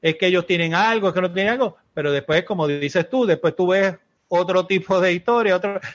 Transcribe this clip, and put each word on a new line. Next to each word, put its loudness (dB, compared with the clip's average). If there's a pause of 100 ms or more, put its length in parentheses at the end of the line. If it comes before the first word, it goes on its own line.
es 0
que 0
ellos 2
tienen 0
algo, 0
es 0
que -2
no -2
tienen -2
algo, -2 (180)
pero -2
después, 0
como -2
dices -2
tú, 0
después 0
tú 0
ves 2 (340)
otro 2
tipo 0
de 2
historia, 0
otro -4 (160)